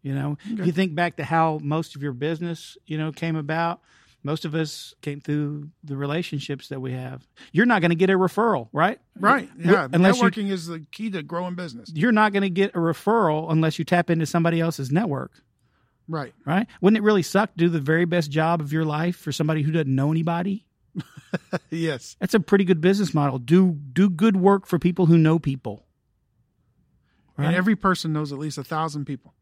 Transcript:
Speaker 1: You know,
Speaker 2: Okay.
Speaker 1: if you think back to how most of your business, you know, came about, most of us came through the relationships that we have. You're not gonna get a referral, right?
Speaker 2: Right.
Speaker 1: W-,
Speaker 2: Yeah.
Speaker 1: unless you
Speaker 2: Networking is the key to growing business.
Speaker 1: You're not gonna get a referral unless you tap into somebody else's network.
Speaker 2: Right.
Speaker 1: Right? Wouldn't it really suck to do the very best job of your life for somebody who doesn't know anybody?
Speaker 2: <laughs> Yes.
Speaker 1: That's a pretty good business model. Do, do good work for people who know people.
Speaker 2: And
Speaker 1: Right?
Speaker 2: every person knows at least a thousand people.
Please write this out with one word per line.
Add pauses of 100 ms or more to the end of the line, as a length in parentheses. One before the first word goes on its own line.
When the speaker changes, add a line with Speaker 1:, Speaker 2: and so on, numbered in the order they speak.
Speaker 1:
You
know, (120)
Speaker 2:
Okay.
Speaker 1:
if
you
think
back
to
how
most
of
your
business,
you
know,
came
about, (440)
most
of
us
came
through (140)
the
relationships
that
we
have. (280)
You're
not
gonna
get
a
referral,
right? (200)
Speaker 2:
Right.
Speaker 1:
W-,
Speaker 2:
Yeah.
Speaker 1:
unless
you
Speaker 2:
Networking
is
the
key
to
growing
business.
Speaker 1:
You're
not
gonna
get
a
referral
unless
you
tap
into
somebody
else's
network. (680)
Speaker 2:
Right. (120)
Speaker 1:
Right? (140)
Wouldn't
it
really
suck
to
do
the
very
best
job
of
your
life
for
somebody
who
doesn't
know
anybody? (300)
Speaker 2:
<laughs> (680)
Yes.
Speaker 1:
That's
a
pretty
good
business
model.
Do, (220)
do
good
work
for
people
who
know
people. (1500)
Speaker 2:
And
Speaker 1:
Right?
Speaker 2:
every
person
knows
at
least
a
thousand
people.